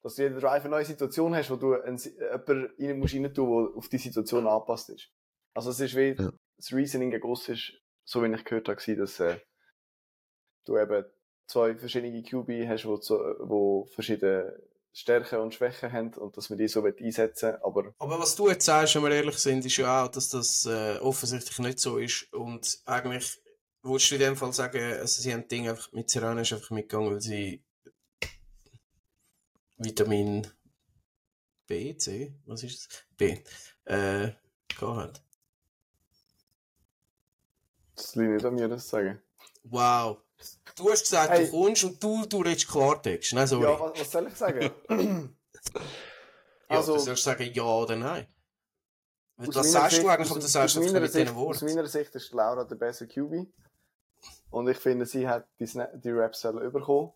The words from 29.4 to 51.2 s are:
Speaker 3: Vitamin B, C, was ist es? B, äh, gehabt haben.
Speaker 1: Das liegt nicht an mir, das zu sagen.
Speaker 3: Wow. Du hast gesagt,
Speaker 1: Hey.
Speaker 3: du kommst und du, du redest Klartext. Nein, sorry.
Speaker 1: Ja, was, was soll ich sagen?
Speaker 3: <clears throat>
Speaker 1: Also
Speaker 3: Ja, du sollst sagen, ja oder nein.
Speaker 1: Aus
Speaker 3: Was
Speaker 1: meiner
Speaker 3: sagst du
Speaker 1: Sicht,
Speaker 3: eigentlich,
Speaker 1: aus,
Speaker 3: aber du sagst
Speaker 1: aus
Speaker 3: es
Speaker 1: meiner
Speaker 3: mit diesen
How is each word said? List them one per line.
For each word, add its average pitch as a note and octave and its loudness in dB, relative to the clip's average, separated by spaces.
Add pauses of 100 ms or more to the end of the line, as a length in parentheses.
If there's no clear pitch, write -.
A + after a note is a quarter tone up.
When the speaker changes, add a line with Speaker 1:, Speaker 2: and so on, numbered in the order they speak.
Speaker 3:
Vitamin G#2 0 (1200)
B, A2 -4
C, C#3 -6 (120)
was A2+ -10
ist B2 -12 (100)
es? - -20 (120)
B, F#2+ 2 (480)
äh, G2+ 0 (380)
gehabt - -8
haben. G#2+ -6 (2750)
Speaker 1:
Das - -14
liegt A2+ 2
nicht G#2+ 0
an B2 0
mir, A#2 0
das B2 -6
zu - -16
sagen. G2+ -2 (420)
Speaker 3:
Wow. A#2+ 2 (580)
Du F#3 2
hast G#3+ 4
gesagt, D#3+ 4
Speaker 1:
Hey. E3+ 8
Speaker 3:
du - -4
kommst F#3+ 4
und F#3 -2
du, G#3+ 0
du G3+ -2
redest E3+ 0
Klartext. C3+ 2
Nein, C3 4
sorry. C#3 4
Speaker 1:
Ja, D3+ 6
was, D#3 -2
was D3 -4
soll E3+ 0
ich - -14
sagen? D3 0 (160)
Speaker 3:
<clears throat> F#3+ 0 (1300)
Speaker 1:
Also D#3 2
Speaker 3:
Ja, D3+ 4
du C#3+ 0
sollst B2+ -2
sagen, B2 -2
ja A#2+ -2
oder A2+ 2
nein. C3+ -6 (1120)
Speaker 1:
Aus A#2+ -8
Speaker 3:
Was C#3 -6
Speaker 1:
meiner C#3 4
Speaker 3:
sagst D#3+ 6
du E3 6
Speaker 1:
Sicht, F#3+ 4
Speaker 3:
eigentlich, E3 4
Speaker 1:
aus, - -2
Speaker 3:
aber D3+ -4
du D3 -4
sagst C#3 4
Speaker 1:
aus E3 2
Speaker 3:
es F3+ 2
Speaker 1:
meiner F#3+ 4
Speaker 3:
mit D#3 2
diesen D#3 4